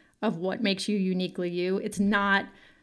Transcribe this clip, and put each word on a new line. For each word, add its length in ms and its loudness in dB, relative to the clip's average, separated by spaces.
of 160 0
what 240 -2
makes 260 0
you 80 0
uniquely 540 -2
you. 260 0
It's 240 -4
not 460 2